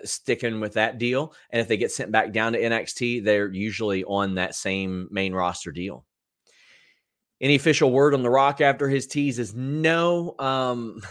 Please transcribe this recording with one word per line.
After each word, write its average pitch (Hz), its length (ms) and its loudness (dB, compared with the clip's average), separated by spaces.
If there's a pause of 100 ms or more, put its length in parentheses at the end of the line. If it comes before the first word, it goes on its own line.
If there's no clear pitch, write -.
sticking 113 560 -4
with 107 140 -6
that 113 220 0
deal. 123 360 -2 (160)
And 117 100 0
if 113 80 -2
they 113 80 2
get 107 160 -2
sent 110 220 -4
back 110 180 2
down 113 220 0
to 107 100 0
N 117 80 0
X - 220 -2
T, 120 260 -2
they're 101 320 2
usually 98 540 -2
on 98 300 0
that 92 200 -2
same 95 560 -4
main 95 220 -2
roster 90 400 -4
deal. 82 320 -10 (1400)
Any 143 140 6
official 139 360 4
word 139 220 6
on 131 100 2
The 123 60 2
Rock 139 320 4
after 139 260 4
his 135 200 0
tease 143 320 -2
is 104 140 -6
no. 165 840 0
Um, 123 720 -4